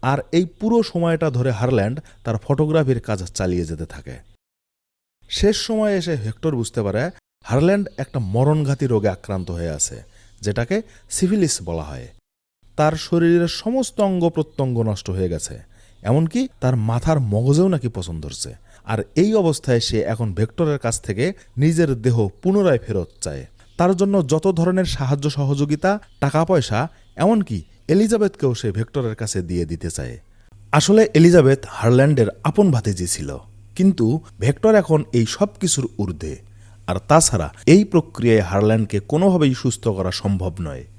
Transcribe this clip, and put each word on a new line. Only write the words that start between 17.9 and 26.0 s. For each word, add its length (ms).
ধরছে। 300
আর 140
এই 180
অবস্থায় 460
সে 220
এখন 320
ভেক্টরের 460
কাছ 220
থেকে 320
নিজের 440
দেহ 260
পুনরায় 520
ফেরত 300
চায়। 240
তার 180
জন্য 320
যত 240
ধরনের 340
সাহায্য 440
সহযোগিতা, 680